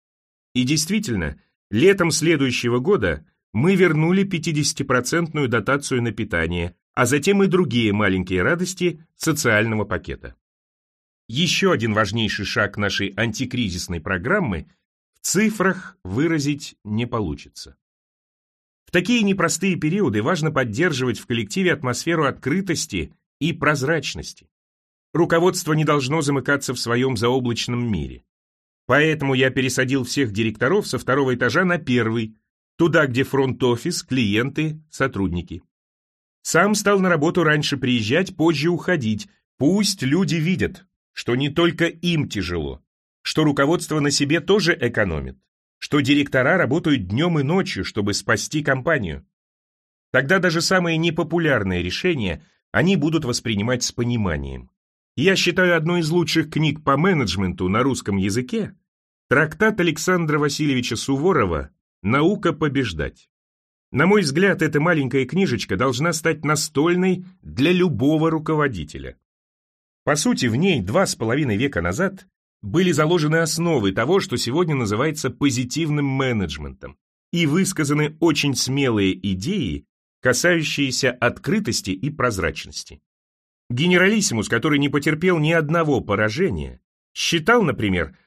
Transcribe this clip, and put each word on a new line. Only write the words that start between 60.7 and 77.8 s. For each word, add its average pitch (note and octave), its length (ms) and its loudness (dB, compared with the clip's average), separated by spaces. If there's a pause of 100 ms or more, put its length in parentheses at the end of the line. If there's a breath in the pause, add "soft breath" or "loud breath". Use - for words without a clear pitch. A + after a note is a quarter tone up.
Суворова C3 720 0 (320)
«Наука D#3+ 500 2
побеждать». B2 800 -4 (600)
На C#3 140 4
мой G#3 160 6
взгляд, E3 400 2
эта D3+ 180 2
маленькая C#3 440 2
книжечка B2+ 520 -2
должна C3 360 0
стать D#3+ 320 -2
настольной F3 800 0 (160 loud breath)
для A2+ 320 0
любого D#3+ 580 2
руководителя. D3+ 840 -4 (880)
По D3 120 0
сути, A3+ 300 0
в A2+ 100 0
ней D#3+ 260 2
два D3+ 240 2
с F#3+ 100 -4
половиной A#2+ 400 0
века B2 240 -2
назад – D3 460 -4 (360)
были E3 300 2
заложены D#3 440 2
основы D#3+ 560 0
того, C3+ 280 2
что C3 160 -6
сегодня D#3 380 0
называется C3 560 -2
позитивным C#3+ 720 -2
менеджментом, E2+ 920 -4 (340)
и E3+ 140 2
высказаны D3+ 720 0